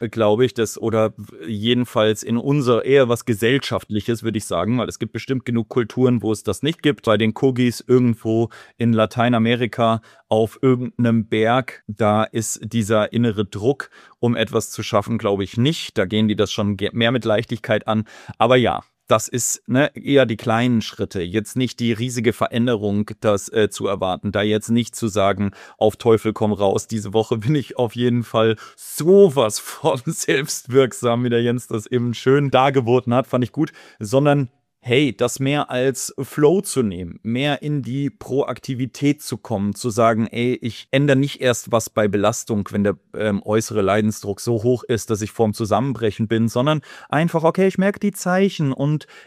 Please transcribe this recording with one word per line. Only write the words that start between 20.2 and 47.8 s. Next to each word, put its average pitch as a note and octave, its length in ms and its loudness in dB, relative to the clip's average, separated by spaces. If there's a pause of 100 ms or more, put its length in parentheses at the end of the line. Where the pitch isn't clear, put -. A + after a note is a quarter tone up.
die A2+ 120 -4
kleinen A#2 440 0
Schritte, - 400 -6
jetzt G2+ 360 -4
nicht B2+ 240 -4
die A#2 100 0
riesige A#2 400 -2
Veränderung, G#2+ 880 -2
das, G#2 320 0
äh, G#2+ 180 2
zu - 180 -6
erwarten, F#2+ 440 -4
da G2+ 100 0
jetzt G#2+ 280 0
nicht A#2 260 0
zu A#2 140 -4
sagen, G2 420 0 (260)
„Auf G#2+ 200 2
Teufel A2 340 2
komm G#2+ 220 0
raus, G2 340 0
diese G#2+ 240 -6
Woche A2 240 0
bin A2+ 180 -2
ich C#3 240 -4
auf A#2+ 160 -2
jeden A#2+ 300 0
Fall A2 320 2 (220)
sowas D3+ 800 4
von - 420 -4
<laughs> - 40 -20
selbstwirksam“, B2+ 1200 0
wie B2 40 0
der A#2 140 2
Jens A#2+ 240 -2
das A2 200 -6
eben A#2+ 260 -2
schön C#3 380 2
dargeboten B2+ 640 2
hat, B2 140 2
fand B2 160 0
ich A#2 80 -4
gut, D#3 220 -4 (260)
sondern C3+ 500 2 (340)
hey, B2 320 2
das - 240 -2
mehr C#3 300 -2
als B2+ 500 -2
Flow D3+ 420 2
zu C3+ 200 -4
nehmen, F2+ 400 -4
mehr C3 400 -2
in D3 220 -4
die C3 260 -6
Proaktivität C3+ 1120 -4
zu - 160 -8
kommen, G2+ 380 -4
zu B2 160 -6
sagen, A2+ 340 2
„Ey, A#2+ 300 -2
ich - 340 -10
ändere C#3 280 4
nicht C#3 220 -2
erst B2 320 0
was A2+ 200 0
bei G#2+ 160 2
Belastung, G#2 640 -2
wenn G#2 120 0
der, G2 140 0 (180)
ähm, G2+ 280 -2
äußere G#2+ 400 0
Leidensdruck G#2 580 0
so A#2 220 -2
hoch B2 200 0
ist, A#2 280 -4
dass G#2+ 100 -2
ich G#2+ 80 -6
vorm A2 240 0
Zusammenbrechen A2 760 -2
bin“, A2+ 200 2
sondern C#3 340 0 (280)
einfach, D#3+ 340 0
„Okay, E3+ 240 2
ich F#3+ 100 -2
merke F#3+ 220 0